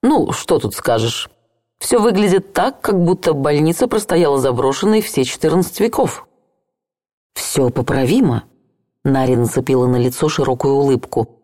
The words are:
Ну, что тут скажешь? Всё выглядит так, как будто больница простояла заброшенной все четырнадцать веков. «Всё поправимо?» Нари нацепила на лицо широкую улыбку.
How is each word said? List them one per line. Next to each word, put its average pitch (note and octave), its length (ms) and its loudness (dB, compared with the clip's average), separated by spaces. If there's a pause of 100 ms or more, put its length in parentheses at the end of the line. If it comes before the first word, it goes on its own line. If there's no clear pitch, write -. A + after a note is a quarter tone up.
Ну, - 300 0
что - 260 -2
тут - 160 -4
скажешь? A2+ 560 -4 (480)
Всё B3 220 0
выглядит G3+ 520 2
так, A3 280 -2
как F#3+ 200 0
будто F3 340 2
больница D3 520 0
простояла F3+ 520 0
заброшенной C3+ 640 0
все - 240 -2
четырнадцать D#3+ 540 -2
веков. - 480 -2 (1080)
«Всё - 360 -2
поправимо?» C3 720 0 (600)
Нари C3 320 2
нацепила B2 500 0
на B2 100 2
лицо B2+ 320 0
широкую C3+ 460 -2
улыбку. C3+ 680 -2